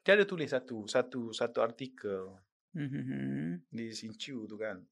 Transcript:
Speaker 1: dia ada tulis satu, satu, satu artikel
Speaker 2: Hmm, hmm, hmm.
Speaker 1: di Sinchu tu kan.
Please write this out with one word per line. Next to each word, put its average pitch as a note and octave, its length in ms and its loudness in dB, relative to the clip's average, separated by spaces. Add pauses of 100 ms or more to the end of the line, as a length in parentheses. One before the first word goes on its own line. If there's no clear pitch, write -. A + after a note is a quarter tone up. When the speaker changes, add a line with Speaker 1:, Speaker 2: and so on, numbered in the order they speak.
Speaker 1:
dia - 140 8
ada G#3 100 8
tulis F3 240 -2
satu, B2+ 360 -2
satu, B2 520 0
satu A#2+ 240 0
artikel G#2 720 -2 (400)
Speaker 2:
Hmm, D3 160 -4
hmm, C3+ 160 -4
hmm. C3+ 440 -2 (200)
Speaker 1:
di A2+ 240 -8
Sinchu A2 560 -8
tu G#2 80 -10
kan. G#2 240 -4 (120)